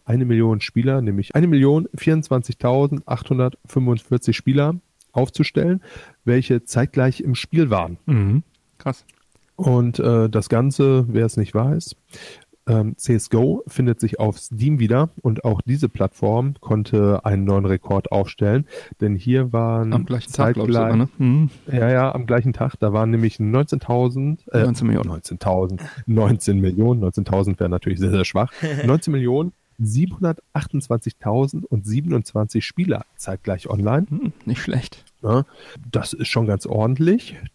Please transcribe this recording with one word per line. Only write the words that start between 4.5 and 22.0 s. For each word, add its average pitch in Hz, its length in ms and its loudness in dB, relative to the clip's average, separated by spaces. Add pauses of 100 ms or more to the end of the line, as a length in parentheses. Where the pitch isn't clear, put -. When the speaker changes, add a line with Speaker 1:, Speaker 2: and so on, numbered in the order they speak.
Speaker 1:
aufzustellen, 156 720 0 (420)
welche 123 400 2
zeitgleich 127 560 0
im 131 160 -2
Spiel 160 340 0
waren. 87 360 -2
Speaker 2:
Mhm. 117 380 2 (340)
Krass. - 260 -8 (540)
Speaker 1:
Und, 123 420 2
äh, 113 300 4
das 110 180 -2
Ganze, 131 600 2
wer 113 160 2
es 110 100 -2
nicht 104 180 -2
weiß, 139 440 -2 (680)
ähm, 110 280 2
C - 200 0
S - 160 -2
G 117 60 2
O 151 280 2
findet 123 340 0
sich - 200 -2
auf 107 180 0
Steam 127 400 -2
wieder 123 320 2 (140)
und 113 220 -2
auch 104 160 0
diese 135 280 0
Plattform 113 720 -2
konnte 104 640 0
einen 101 180 0
neuen 98 220 2
Rekord 95 460 -2
aufstellen, 101 560 0 (340)
denn 104 140 0
hier 123 360 0
waren 113 420 0
Speaker 2:
Am 123 120 0
gleichen 123 260 -6
Tag, 117 220 0
glaub 110 160 -2
ich, 117 60 2
Speaker 1:
zeitgleich 113 180 2
Speaker 2:
sogar, - 20 4
ne? 123 220 2
Mhm. 139 320 4 (160)
Speaker 1:
Ja, 123 240 0
ja, 127 240 2